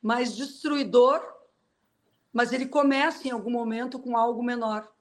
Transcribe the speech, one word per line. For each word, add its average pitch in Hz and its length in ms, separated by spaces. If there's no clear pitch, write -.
mais 233 340
destruidor, 269 840
mas 233 200
ele 254 140
começa 277 640
em 262 40
algum 226 200
momento 240 480
com 247 180
algo 233 240
menor. 226 600